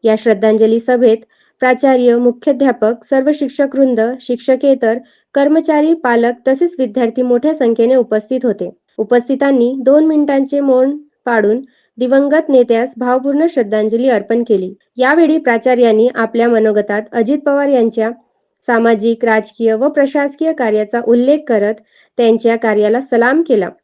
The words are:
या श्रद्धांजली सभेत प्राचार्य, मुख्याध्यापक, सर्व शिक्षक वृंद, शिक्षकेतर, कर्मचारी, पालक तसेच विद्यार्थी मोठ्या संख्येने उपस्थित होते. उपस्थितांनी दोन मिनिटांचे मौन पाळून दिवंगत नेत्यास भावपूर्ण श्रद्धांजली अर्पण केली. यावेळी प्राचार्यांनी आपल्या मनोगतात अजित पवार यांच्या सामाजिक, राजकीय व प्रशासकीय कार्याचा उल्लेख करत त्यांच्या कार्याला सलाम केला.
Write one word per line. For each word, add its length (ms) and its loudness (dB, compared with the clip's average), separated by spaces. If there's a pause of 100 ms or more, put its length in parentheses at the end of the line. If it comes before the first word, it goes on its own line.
या 140 2
श्रद्धांजली 640 2
सभेत 460 0 (360)
प्राचार्य, 540 2
मुख्याध्यापक, 880 0
सर्व 260 0
शिक्षक 440 -4
वृंद, 240 2 (220)
शिक्षकेतर, 760 0 (380)
कर्मचारी, 580 2
पालक 420 0 (120)
तसेच 320 -2
विद्यार्थी 420 -4
मोठ्या 320 0
संख्येने 420 0
उपस्थित 500 -2
होते. 240 -4 (280)
उपस्थितांनी 800 0
दोन 260 4
मिनिटांचे 540 0
मौन 360 0 (300)
पाळून 340 0 (380)
दिवंगत 520 0
नेत्यास 480 2
भावपूर्ण 520 -2
श्रद्धांजली 600 -2
अर्पण 340 -2
केली. 300 -2 (240)
यावेळी 400 2
प्राचार्यांनी 760 2
आपल्या 340 -2
मनोगतात 520 0 (100)
अजित 280 -2
पवार 280 -2
यांच्या 420 0 (580)
सामाजिक, 580 0
राजकीय 480 0
व 160 -2
प्रशासकीय 640 -2
कार्याचा 540 -2
उल्लेख 400 2
करत 340 -2 (360)
त्यांच्या 380 0
कार्याला 460 0
सलाम 460 0
केला. 220 0 (140)